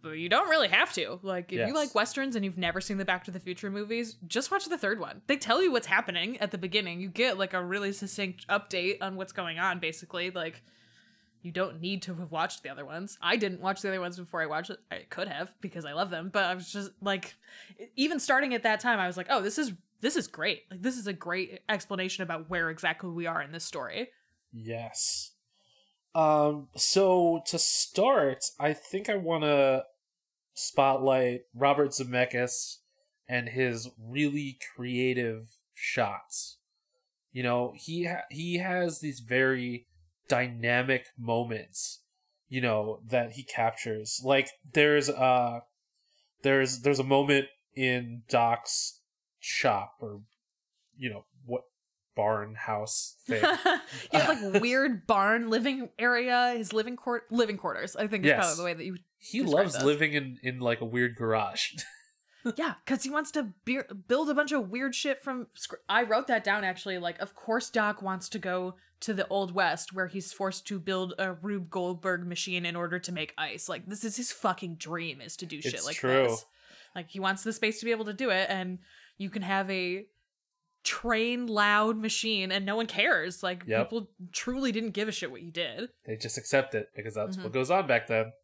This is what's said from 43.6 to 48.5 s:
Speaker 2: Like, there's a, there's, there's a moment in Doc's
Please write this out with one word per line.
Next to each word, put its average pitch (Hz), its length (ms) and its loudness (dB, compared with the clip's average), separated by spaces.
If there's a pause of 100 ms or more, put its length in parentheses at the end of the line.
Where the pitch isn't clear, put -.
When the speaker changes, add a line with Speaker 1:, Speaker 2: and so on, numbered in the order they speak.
Speaker 2:
Like, 139 260 4 (240)
there's 147 360 6
a, 127 520 4 (840)
there's, 135 380 4
there's 139 180 4
a 135 60 0
moment 139 400 6 (300)
in 123 540 -2
Doc's - 680 2 (400)